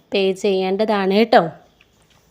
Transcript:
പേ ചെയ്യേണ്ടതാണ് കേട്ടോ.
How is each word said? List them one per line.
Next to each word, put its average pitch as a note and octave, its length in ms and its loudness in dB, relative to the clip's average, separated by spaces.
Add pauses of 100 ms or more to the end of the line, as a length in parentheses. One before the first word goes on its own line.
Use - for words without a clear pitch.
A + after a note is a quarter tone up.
പേ G3 140 -2 (100)
ചെയ്യേണ്ടതാണ് F#3+ 840 -2
കേട്ടോ. A3+ 280 4 (880)